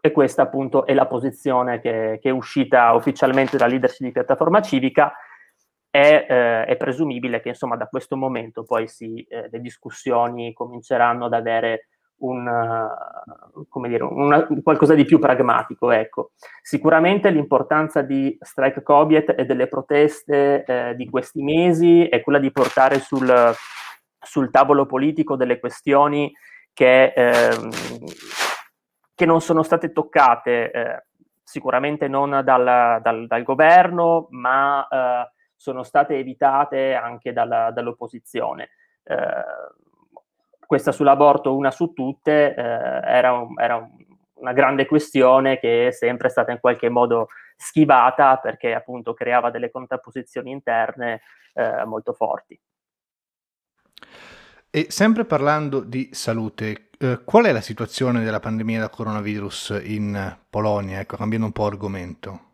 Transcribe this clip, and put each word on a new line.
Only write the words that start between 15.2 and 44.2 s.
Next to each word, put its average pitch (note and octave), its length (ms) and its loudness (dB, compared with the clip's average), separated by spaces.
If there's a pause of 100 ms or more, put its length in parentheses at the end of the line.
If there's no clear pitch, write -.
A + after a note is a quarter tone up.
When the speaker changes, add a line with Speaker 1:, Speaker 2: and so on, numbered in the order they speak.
Speaker 1:
ecco. - 400 -2 (300)
Sicuramente E3 680 2
l'importanza D3+ 720 0
di C3+ 380 -4
Strike - 440 -4
Kobiet D#3 520 4
e C3 100 -2
delle B2+ 220 0
proteste, C#3+ 960 0
eh, B2 320 -4
di B2 140 -10
questi B2+ 320 -6
mesi E3+ 640 4
è - 160 0
quella C#3+ 180 0
di C3+ 120 0
portare C3+ 480 2
sul, B2+ 540 2 (680)
sul - 320 -4
tavolo C#3 340 4
politico D3+ 500 -2
delle B2 240 -2
questioni C#3+ 720 0 (420)
che, C3 420 6
ehm, A#2 540 2 (1400)
che F3 120 0
non E3 160 4
sono D#3+ 220 0
state E3 280 -2
toccate, C#3 800 0
eh, A#2+ 320 -8 (380)
sicuramente C#3+ 680 -4
non C#3 360 -2
dal, B2 580 2
dal, A#2 260 -4
dal A#2+ 160 -4
governo, E3+ 880 4
ma, C3+ 560 -2
eh, B2 440 -4 (240)
sono B2+ 280 -10
state C#3+ 340 0
evitate C3+ 760 0
anche A#2+ 380 -6
dalla, A#2 400 -2
dall'opposizione. A#2 1000 -10 (320)
Eh, - 120 -6 (1500)
questa C#3+ 260 0
sull'aborto, C#3 640 4
una C#3 160 0
su E3+ 220 -4
tutte, C#3+ 600 0
eh, - 80 -8
era B2 720 0
un, A#2+ 260 -6
era A#2+ 160 0
un, A#2 140 -10 (440)